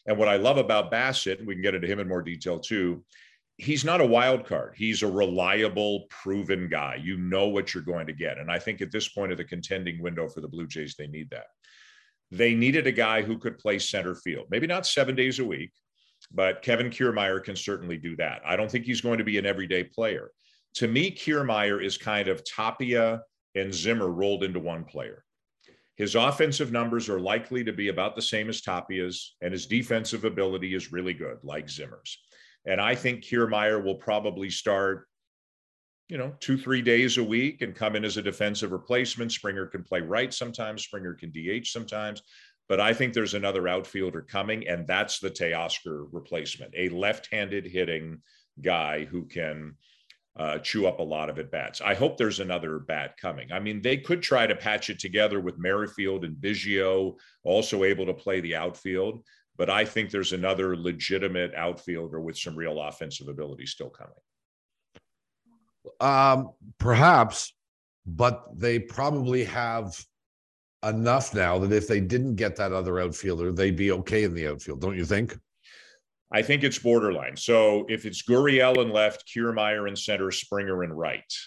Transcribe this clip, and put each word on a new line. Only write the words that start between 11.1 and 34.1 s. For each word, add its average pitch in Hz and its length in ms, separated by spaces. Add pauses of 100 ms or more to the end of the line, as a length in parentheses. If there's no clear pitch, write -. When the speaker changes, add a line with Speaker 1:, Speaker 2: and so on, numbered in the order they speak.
Speaker 1:
that. 57 180 (840)
They 117 240
needed 131 320
a 127 40
guy 110 300
who 110 160
could 117 220
play 101 180
center 90 380
field, 78 340
maybe 120 160
not 175 220
seven 131 260
days 131 260
a 127 60
week, 85 260 (600)
but 95 320
Kevin 120 260
Kiermaier 104 540
can 98 120
certainly 87 420
do 82 180
that. 76 280
I 85 120
don't 107 160
think 117 140
he's 120 160
going 117 180
to 107 40
be 104 140
an 98 80
everyday 92 380
player. 101 480 (440)
To 120 120
me, 151 240
Kiermaier 107 720
is 95 140
kind 104 300
of 92 160
Tapia 113 800 (360)
and 98 160
Zimmer 98 360
rolled 95 340
into 90 160
one 82 240
player. 64 400 (720)
His 104 200
offensive 139 580
numbers 117 340
are 95 140
likely 117 420
to 110 80
be 98 160
about 98 300
the 110 40
same 107 280
as 107 100
Tapia's, 90 800
and 90 140
his 92 120
defensive 113 600
ability 95 500
is 90 160
really 92 220
good, 73 280
like 73 280
Zimmer's. - 500 (460)
And 95 160
I 117 140
think 123 280
Kiermaier 107 580
will 95 140
probably 104 540